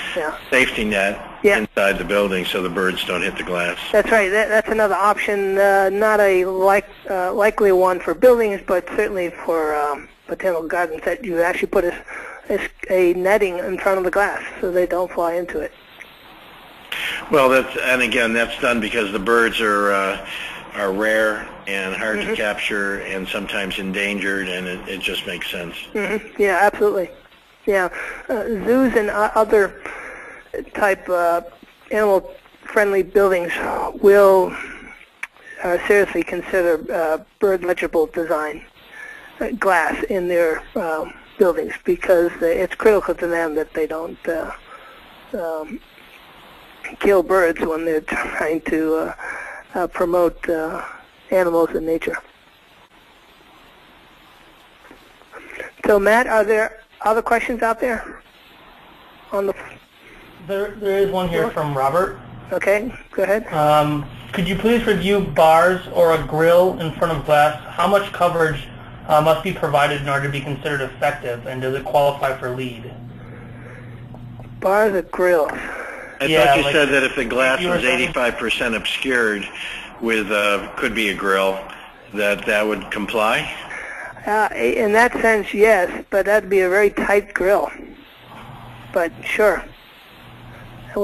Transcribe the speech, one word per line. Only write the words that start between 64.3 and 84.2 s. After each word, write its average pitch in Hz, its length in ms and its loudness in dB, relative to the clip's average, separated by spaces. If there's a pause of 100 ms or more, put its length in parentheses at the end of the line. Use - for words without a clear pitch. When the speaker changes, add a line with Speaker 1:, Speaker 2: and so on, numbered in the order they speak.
Speaker 3:
could 175 160 -2
you 190 80 -2
please 226 300 2
review 202 340 2
bars 170 640 6 (120)
or 170 220 6
a 151 80 0
grill 170 560 4
in 160 140 -4
front 170 240 0
of 135 80 -6
glass? 151 360 4 (140)
How 175 120 2
much 196 240 2
coverage, 160 560 0 (400)
uh, 151 140 6
must 156 220 2
be 185 100 -4
provided 147 480 0
in 139 80 -4
order 139 160 0
to 143 60 -4
be 139 100 -4
considered 143 400 -4
effective, 120 640 -4
and 127 140 -8
does 131 140 -2
it 131 100 -6
qualify 139 520 2
for 127 120 -6
leed? 120 420 -8 (1700)
Speaker 1:
Bars 202 340 4
or 185 100 0
grills? 175 480 2 (720)
Speaker 2:
I 139 40 0
Speaker 3:
Yeah, 156 220 4
Speaker 2:
thought 139 100 6
you 147 60 2
Speaker 3:
like, 143 100 0
Speaker 2:
said 147 160 4
that 135 140 4
if 131 120 0
the 131 100 -2
glass 131 360 2
Speaker 3:
you - 80 -2
were 131 60 0
Speaker 2:
was 123 80 -2
Speaker 3:
saying 123 180 2
Speaker 2:
eighty-five 123 360 0
percent 117 380 -2
obscured 107 720 -2 (540)
with, 110 300 -2
uh, 104 440 0
could 123 180 -2
be 107 160 -2
a 98 40 -2
grill, 95 460 0 (540)
that 104 320 -2
that 107 220 2
would 98 240 -4
comply? 110 640 -2 (760)